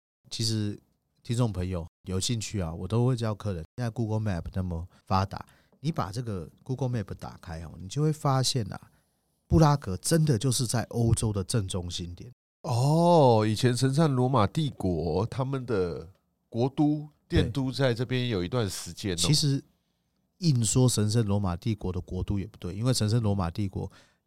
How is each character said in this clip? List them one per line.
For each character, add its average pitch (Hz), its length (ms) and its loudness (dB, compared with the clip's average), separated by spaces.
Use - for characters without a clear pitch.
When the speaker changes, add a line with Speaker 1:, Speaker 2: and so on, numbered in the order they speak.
Speaker 1:
其 - 160 -6
实 107 340 -2
听 120 120 -6
众 117 160 2
朋 90 160 -4
友 87 200 -4
有 92 180 -2
兴 117 180 -2
趣 101 220 -6
啊， 82 140 -4
我 92 120 -8
都 117 200 2
会 127 100 2
教 110 180 -4
客 101 200 -6
人， 80 100 -8
现 123 60 -6
在 117 60 -4
Google 110 320 -2
Map 95 320 -2
那 95 100 -2
么 87 240 -4
发 95 180 2
达， - 180 -6
你 147 100 -4
把 101 220 -4
这 123 100 -6
个 98 240 -8
Google 127 280 -4
Map 104 240 -6
打 - 260 -14
开 82 220 -10
哦， 78 180 -12
你 95 80 -12
就 143 140 -4
会 156 100 2
发 135 300 2
现 117 280 -2
啊， - 80 -10
布 170 100 6
拉 147 200 8
格 95 180 -4
真 160 300 2
的 127 120 4
就 131 140 2
是 117 140 0
在 95 240 0
欧 117 240 2
洲 110 180 0
的 98 100 0
正 98 240 -2
中 87 240 -6
心 87 240 -8
点。 123 160 -16
Speaker 2:
哦， 139 840 6
以 110 80 2
前 123 220 2
神 135 160 2
圣 147 220 4
罗 127 120 2
马 123 200 4
帝 147 240 -2
国 87 560 0
他 - 180 -6
们 131 220 -6
的 87 420 -2
国 117 180 0
都、 151 400 0
Speaker 1:
对。 160 140 4
Speaker 2:
殿 120 100 -2
都 131 180 -2
在 127 220 2
这 120 140 -2
边 123 240 -2
有 95 120 0
一 90 60 -4
段 117 220 0
时 - 200 -10
间 92 220 -4
哦。 87 60 -2
Speaker 1:
其 143 160 2
实 143 280 2
硬 135 260 4
说 127 240 4
神 107 220 2
圣 113 160 2
罗 101 120 2
马 92 160 0
帝 110 200 -2
国 92 180 -4
的 87 80 -4
国 92 240 -6
都 101 140 -2
也 92 80 -4
不 - 100 -20
对， 90 180 -8
因 104 80 -6
为 127 80 2
神 110 160 2
圣 110 160 2
罗 101 120 2
马 87 160 0
帝 101 180 -2
国， 95 240 -8